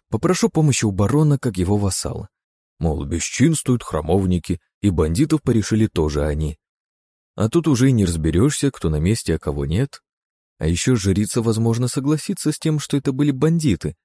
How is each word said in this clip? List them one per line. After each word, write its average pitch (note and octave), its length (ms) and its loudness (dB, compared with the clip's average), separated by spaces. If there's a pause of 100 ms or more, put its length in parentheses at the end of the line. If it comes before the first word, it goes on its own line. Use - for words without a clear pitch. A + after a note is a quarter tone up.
попрошу F3+ 400 0
помощи D3+ 360 2
у G#2 60 2
барона, C3 460 2
как A2 200 -4
его F#2+ 200 0
вассала. - 520 -4 (500)
Мол, D#2 260 -2
бесчинствуют A#2 800 0
храмовники, F2 760 -2 (220)
и G2+ 80 2
бандитов F2+ 520 0
порешили A2 460 2
тоже D2+ 380 0
они. D2 320 -4 (800)
А G#2+ 140 0
тут E3+ 180 0
уже C3 220 4
и - 20 4
не A2 140 4
разберешься, E2+ 680 0
кто - 180 -4
на D#2 80 -2
месте, E2+ 380 0
а D#2 40 -4
кого C#2+ 260 -4
нет. G2 360 -4 (580)
А D#2 80 -2
еще F2 280 2
жрица, G2+ 460 0
возможно, A2+ 460 0
согласится D3+ 640 -2
с - 80 -8
тем, D#3 200 -2
что - 160 -4
это C#3 160 0
были C#3+ 200 2
бандиты, C3+ 720 0